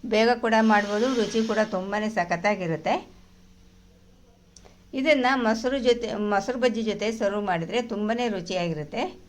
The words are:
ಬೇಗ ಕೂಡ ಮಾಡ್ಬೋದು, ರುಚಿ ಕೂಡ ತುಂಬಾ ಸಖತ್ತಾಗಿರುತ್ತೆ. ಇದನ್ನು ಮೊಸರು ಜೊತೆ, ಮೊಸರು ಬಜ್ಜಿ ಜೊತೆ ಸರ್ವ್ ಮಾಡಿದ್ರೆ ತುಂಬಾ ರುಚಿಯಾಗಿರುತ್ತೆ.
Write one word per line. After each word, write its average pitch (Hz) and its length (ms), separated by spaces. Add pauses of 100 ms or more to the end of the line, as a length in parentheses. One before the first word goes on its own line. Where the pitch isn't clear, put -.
ಬೇಗ 220 280
ಕೂಡ 233 280
ಮಾಡ್ಬೋದು, 214 540
ರುಚಿ 226 320
ಕೂಡ 214 120 (120)
ತುಂಬಾ 208 380
ಸಖತ್ತಾಗಿರುತ್ತೆ. 180 840 (2000)
ಇದನ್ನು 269 380 (120)
ಮೊಸರು 226 340
ಜೊತೆ, 240 380
ಮೊಸರು 208 440
ಬಜ್ಜಿ 226 240
ಜೊತೆ 208 280
ಸರ್ವ್ 208 320
ಮಾಡಿದ್ರೆ 180 380
ತುಂಬಾ 226 340 (140)
ರುಚಿಯಾಗಿರುತ್ತೆ. 175 760 (260)